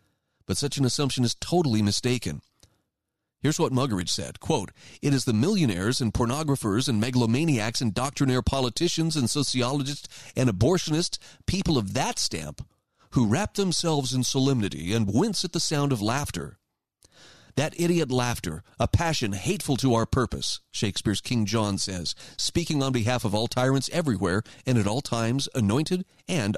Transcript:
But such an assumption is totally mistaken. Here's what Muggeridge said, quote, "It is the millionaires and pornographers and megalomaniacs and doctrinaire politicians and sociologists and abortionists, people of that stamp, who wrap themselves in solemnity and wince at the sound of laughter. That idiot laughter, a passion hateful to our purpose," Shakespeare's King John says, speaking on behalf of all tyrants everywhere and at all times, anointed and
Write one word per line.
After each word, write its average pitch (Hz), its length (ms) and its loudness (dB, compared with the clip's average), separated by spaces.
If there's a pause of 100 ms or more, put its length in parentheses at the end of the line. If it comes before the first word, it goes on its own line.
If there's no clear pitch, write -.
(460)
But 98 120 -4
such 143 200 -4
an 139 80 2
assumption 127 380 0
is 117 120 0
totally 143 460 2
mistaken. 104 600 0 (1000)
Here's 156 200 0
what 135 140 0
Muggeridge 120 360 0
said, - 300 -6
quote, 131 320 -2 (300)
"It 143 120 2
is 127 120 2
the 120 80 2
millionaires 120 640 2
and 113 140 0
pornographers 127 760 0
and 107 120 0
megalomaniacs 123 840 2
and 113 120 0
doctrinaire 127 480 0
politicians 160 760 0
and 127 140 0
sociologists 139 800 -2 (280)
and 127 140 4
abortionists, 156 680 0 (280)
people 170 320 0
of 101 160 -2
that 185 260 -2
stamp, - 460 -6 (460)
who 123 140 4
wrap 156 300 0
themselves 156 580 0
in 127 100 0
solemnity 107 720 0
and 107 200 2
wince 185 300 2
at 180 80 -6
the 170 80 -4
sound 143 320 0
of 113 100 -2
laughter. 110 560 -4 (960)
That 143 240 -2
idiot 170 320 2
laughter, 123 520 -2 (160)
a 117 80 2
passion 151 460 0
hateful 143 440 -2
to 127 160 2
our 113 120 2
purpose," - 540 -2 (120)
Shakespeare's 104 500 -2
King 117 240 0
John 104 320 0
says, 87 380 -4 (200)
speaking 156 460 -2
on 135 100 0
behalf 123 320 0
of 104 120 0
all 113 120 0
tyrants 131 460 2
everywhere 104 500 0 (220)
and 127 120 4
at 101 100 4
all 113 140 0
times, 120 520 -2
anointed 143 500 2 (240)
and 110 300 0